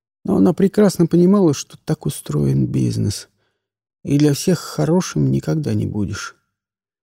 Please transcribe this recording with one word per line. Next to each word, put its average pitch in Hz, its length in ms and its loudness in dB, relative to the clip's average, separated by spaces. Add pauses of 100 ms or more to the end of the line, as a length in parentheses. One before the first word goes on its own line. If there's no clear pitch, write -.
(240)
Но - 140 0
она 190 160 4
прекрасно 190 540 2
понимала, 175 460 4
что - 300 -10
так - 220 -6
устроен 69 600 -2
бизнес, 60 600 -4 (760)
и 143 140 -2
для 147 160 2
всех 170 260 0
хорошим 151 720 -2
никогда 139 420 -4
не 104 120 -2
будешь. 101 500 -8 (680)